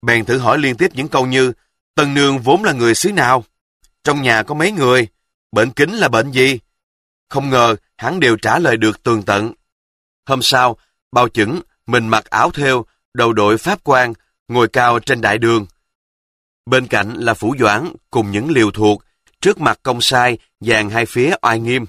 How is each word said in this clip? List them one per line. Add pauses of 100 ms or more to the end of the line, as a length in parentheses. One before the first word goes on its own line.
Bèn
thử
hỏi
liên
tiếp
những
câu
như, (420)
"Tân
nương
vốn
là
người
xứ
nào? (580)
Trong
nhà
có
mấy
người? (440)
Bệnh
kính
là
bệnh
gì?" (720)
Không
ngờ, (220)
hắn
đều
trả
lời
được
tường
tận. (720)
Hôm
sau, (340)
Bao
Chững, (240)
mình
mặc
áo
thêu, (280)
đầu
đội
pháp
quan, (340)
ngồi
cao
trên
đại
đường. (1000)
Bên
cạnh
là
Phủ
Doãn (180)
cùng
những
liều
thuộc, (380)
trước
mặt
công
sai, (220)
dàn
hai
phía
oai
nghiêm.